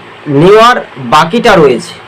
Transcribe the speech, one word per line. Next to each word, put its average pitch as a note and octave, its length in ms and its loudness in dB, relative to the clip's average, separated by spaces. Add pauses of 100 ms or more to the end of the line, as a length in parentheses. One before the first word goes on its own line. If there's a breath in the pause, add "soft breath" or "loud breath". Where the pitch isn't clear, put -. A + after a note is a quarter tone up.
(280)
নেওয়ার G3+ 480 2 (220)
বাকিটা E3 580 -2
রয়েছে। C3 380 -2 (140)